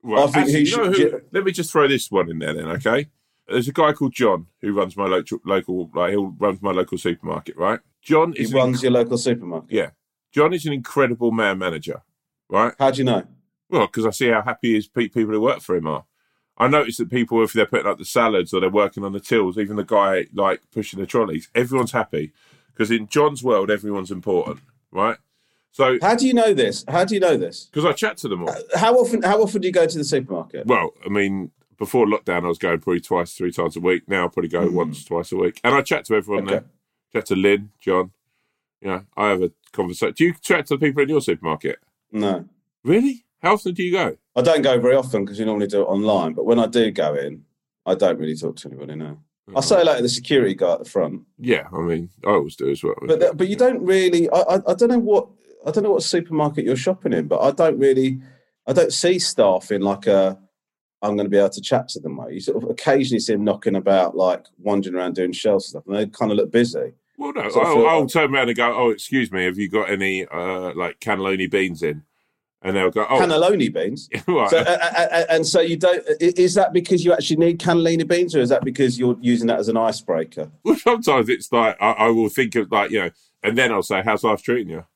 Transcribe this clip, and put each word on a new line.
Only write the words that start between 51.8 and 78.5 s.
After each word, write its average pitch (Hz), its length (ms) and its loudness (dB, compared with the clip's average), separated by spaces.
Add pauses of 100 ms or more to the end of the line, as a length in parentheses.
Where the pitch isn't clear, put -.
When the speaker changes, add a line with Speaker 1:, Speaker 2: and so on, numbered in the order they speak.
Speaker 1:
mean, 85 300 -4 (140)
I 101 60 2
always 80 260 2
do 67 140 -4
as 69 140 -4
well. - 100 -2 (120)
Speaker 2:
But 160 140 2
that, 170 160 2
but 185 120 -2
you 202 80 -4
don't 247 260 2
really, 180 480 2
I, 175 100 4
I, 180 140 2 (180)
I - 20 2
don't 233 160 2
know 247 80 2
what, 208 300 2 (380)
I 156 40 -2
don't 208 140 0
know 208 80 2
what 165 100 2
supermarket 151 600 -2
you're 127 120 0
shopping 165 380 -2
in, 76 140 -2
but - 120 0
I 131 120 4
don't 160 260 2
really, 131 420 2 (460)
I 127 80 -2
don't - 180 4
see 180 260 2
staff 98 540 0
in, 101 80 0
like, 98 260 -2
a, 95 320 2 (600)
"I'm 104 160 -2
gonna 101 140 -2
be 98 80 4
able 98 120 4
to 101 120 -14
chat - 280 -2
to - 100 -10
them" - 180 -10
way. 123 160 -12
You 98 60 -10
sort 120 220 -4
of - 60 -6
occasionally 131 520 0
see 117 120 -2
them 104 120 -2
knocking 104 300 -2
about, 95 420 2
like, 92 280 0 (140)
wandering 98 380 -2
around 90 180 -4
doing 92 180 -2
shelves 98 340 0
and - 40 -16
stuff, - 160 -16
and 98 100 -4
they 107 100 -2
kinda 107 280 -4
look 101 160 0
busy. 117 420 0 (240)
Speaker 1:
Well, - 160 -8
no, - 160 -6
Speaker 2:
So 131 120 2
I - 40 4
Speaker 1:
I'll, 165 100 2
Speaker 2:
feel - 120 6
Speaker 1:
I'll 160 140 4
Speaker 2:
like 135 100 0
Speaker 1:
turn 143 240 2
around 127 140 2
and 113 80 -2
go, 120 200 0
"Oh, 120 140 2
excuse 117 420 -2
me, 92 120 -2
have 92 140 -2
you 101 120 -4
got 98 200 0
any, 95 360 -2
uh, 90 480 -6
like, 87 260 -6
cannelloni 95 500 -2
beans 90 320 -2
in?" 76 200 -4 (580)
And 95 160 -4
they'll 92 140 2
go, 107 180 -2
"Oh." 131 120 2
Speaker 2:
Cannelloni 165 520 2
beans? 98 360 -6 (100)
Speaker 1:
<laughs> - 80 -10
Right. 131 240 2
Speaker 2:
So, 165 80 4
uh, - 60 2
uh, 170 480 0
uh, 170 180 2
and 165 160 2
so 180 140 2
you 165 160 0
don't, 175 320 2
i-, 151 80 0 (200)
is 185 180 4
that 190 180 2
because 175 320 0
you 175 80 6
actually - 240 0
need 170 240 2
cannellini 165 460 2
beans, 175 300 0
or 135 40 4
is 240 100 2